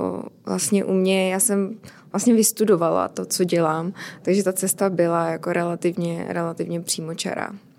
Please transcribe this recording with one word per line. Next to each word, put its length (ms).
vlastně 400
u 80
mě, 360
já 100
jsem 380
vlastně 220
vystudovala 760
to, 180
co 180
dělám, 500
takže 220
ta 100
cesta 360
byla 400
jako 240
relativně, 760
relativně 520
přímočará. 680